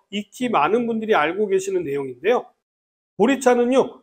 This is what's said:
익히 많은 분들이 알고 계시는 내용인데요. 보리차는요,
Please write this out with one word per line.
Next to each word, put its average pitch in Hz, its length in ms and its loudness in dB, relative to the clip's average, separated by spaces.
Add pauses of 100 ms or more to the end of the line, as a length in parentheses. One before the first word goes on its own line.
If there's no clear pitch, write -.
익히 208 400 -8
많은 196 380 2
분들이 220 280 -2
알고 175 320 0
계시는 190 360 -2
내용인데요. 139 640 -2 (720)
보리차는요, 247 840 2